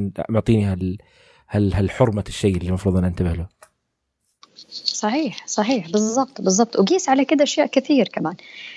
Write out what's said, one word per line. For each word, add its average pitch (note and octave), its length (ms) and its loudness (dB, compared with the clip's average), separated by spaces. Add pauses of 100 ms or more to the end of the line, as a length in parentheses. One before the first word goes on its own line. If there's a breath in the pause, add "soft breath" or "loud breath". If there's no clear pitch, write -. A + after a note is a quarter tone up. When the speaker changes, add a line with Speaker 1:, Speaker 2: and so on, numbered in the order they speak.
(280)
Speaker 1:
معطيني A2 360 2
هال-، F#2 320 -2 (540 soft breath)
هال-، G2+ 240 2
هالحرمة G2+ 540 0
الشيء G2 280 0
اللي F2 120 -4
المفروض F#2 280 0
أن F2+ 80 2
أنتبه F2 280 -2
له. E2 140 -6 (1400)
Speaker 2:
صحيح، A#3+ 640 -4
صحيح، G#3 440 -2
بالضبط، A3 500 -2
بالضبط. F#3+ 380 2
وقيس D#4+ 300 2
على C4+ 160 4
كده D4 200 2
أشياء C#4+ 220 2
كثير C4 420 2
كمان. D#3+ 260 -6 (420 loud breath)